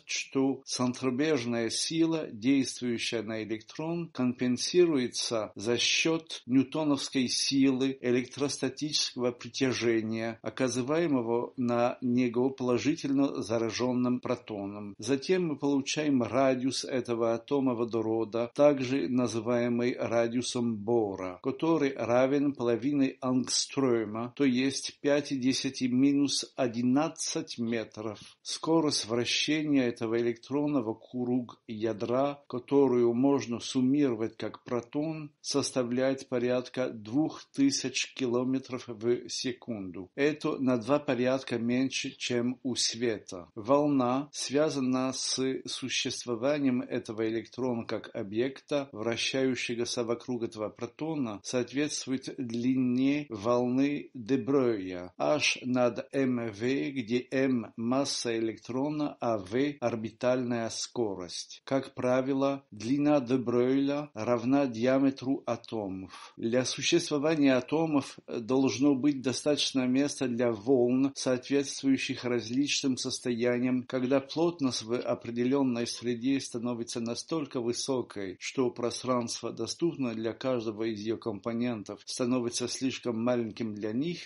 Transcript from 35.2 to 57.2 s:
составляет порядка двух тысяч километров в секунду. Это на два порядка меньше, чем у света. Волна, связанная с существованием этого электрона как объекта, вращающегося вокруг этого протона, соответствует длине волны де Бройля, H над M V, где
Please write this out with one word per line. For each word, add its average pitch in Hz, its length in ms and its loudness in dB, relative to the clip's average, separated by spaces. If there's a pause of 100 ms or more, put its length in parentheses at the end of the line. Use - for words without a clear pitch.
составляет 131 880 0
порядка 123 640 0
двух 117 640 -2
тысяч 135 600 0
километров 127 720 -2
в 120 420 -2
секунду. 98 840 -8
Это 151 440 0
на 127 180 2
два 123 220 2
порядка 127 600 0
меньше, 127 580 0
чем 123 460 0
у 123 140 -4
света. 104 800 -4
Волна, 135 800 2
связанная 131 800 0
с 131 540 -2
существованием 127 1160 -2
этого 113 460 -4
электрона 117 560 -4
как - 300 -8
объекта, 131 800 -4
вращающегося 117 1120 -2
вокруг 117 400 -4
этого 110 240 -4
протона, 120 720 -6
соответствует 127 960 -2
длине 127 880 2
волны 123 840 2
де 123 220 0
Бройля, 104 840 0
H 147 440 2
над 123 500 0
M 127 400 0
V, 135 380 -2
где 123 400 -2